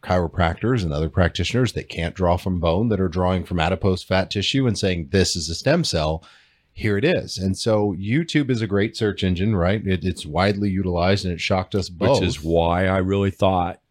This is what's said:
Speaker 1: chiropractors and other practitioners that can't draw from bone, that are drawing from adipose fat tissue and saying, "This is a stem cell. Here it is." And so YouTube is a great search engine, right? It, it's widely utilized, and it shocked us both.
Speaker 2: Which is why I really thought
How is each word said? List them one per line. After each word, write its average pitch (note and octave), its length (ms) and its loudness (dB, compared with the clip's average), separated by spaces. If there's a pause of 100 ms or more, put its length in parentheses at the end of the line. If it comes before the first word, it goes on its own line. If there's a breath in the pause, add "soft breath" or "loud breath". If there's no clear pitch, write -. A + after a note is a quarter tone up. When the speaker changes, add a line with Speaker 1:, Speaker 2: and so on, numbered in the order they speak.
Speaker 1:
chiropractors F2+ 800 0
and D#2 80 -2
other D#2 160 -2
practitioners F#2 640 0
that - 160 -8
can't E2 260 -6
draw F2+ 220 2
from F2+ 240 -2
bone, E2+ 280 2
that G2+ 120 0
are F#2+ 80 2
drawing F2+ 360 0
from F2+ 160 -4
adipose F#2 420 0
fat F#2 280 0
tissue C3 360 0
and A2 120 0
saying, F2 320 -2
"This F#2 260 2
is E2 120 -6
a E2 60 -6
stem D#3+ 300 0
cell. D#2 400 -2 (480 soft breath)
Here G#2 240 -2
it G#2 80 0
is." C3+ 340 -2
And F#2+ 200 -2
so G#2 400 2
YouTube C#3+ 520 0
is A2+ 120 0
a A2 40 -2
great G2+ 300 0
search G2+ 280 -2
engine, F#2+ 320 2
right? F#2+ 280 0
It, F#2 200 -2
it's F2+ 200 -4
widely G2 460 0
utilized, F#2 540 0
and F2+ 100 -2
it E2 60 -10
shocked F#2 340 -2
us F#2+ 140 -2
both. G2+ 320 2
Speaker 2:
Which F2+ 80 0
is D2 140 -4
why E2+ 440 2
I F#2 120 2
really G2 340 0
thought F#2 480 0 (100)